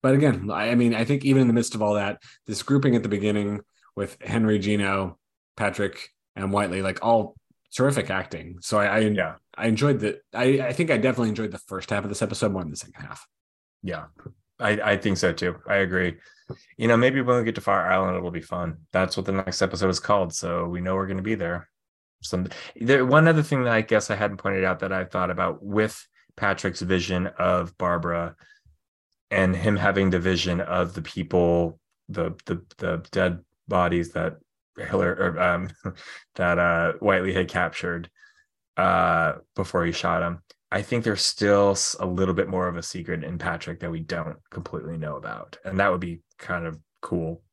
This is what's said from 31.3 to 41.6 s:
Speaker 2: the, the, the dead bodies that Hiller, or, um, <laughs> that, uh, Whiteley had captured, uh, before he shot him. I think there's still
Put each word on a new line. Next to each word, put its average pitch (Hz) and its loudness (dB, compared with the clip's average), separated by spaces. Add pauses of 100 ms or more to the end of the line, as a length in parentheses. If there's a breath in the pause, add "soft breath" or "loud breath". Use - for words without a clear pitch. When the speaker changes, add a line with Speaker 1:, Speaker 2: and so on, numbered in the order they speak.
Speaker 2:
the, 85 -4 (100)
the, 87 -6 (180)
the 87 -4
dead 90 0 (280)
bodies 87 0
that - -4 (400)
Hiller, 90 0
or, 85 -2
um, 87 0 (160)
<laughs> 90 -8 (400 loud breath)
that, 87 2
uh, 85 2
Whiteley 95 2
had 92 2
captured, 85 -4 (680 soft breath)
uh, 87 2 (200)
before 87 -2
he 85 0
shot 87 -2
him. 87 -4 (320)
I 98 -2
think 117 -2
there's 104 0
still 101 4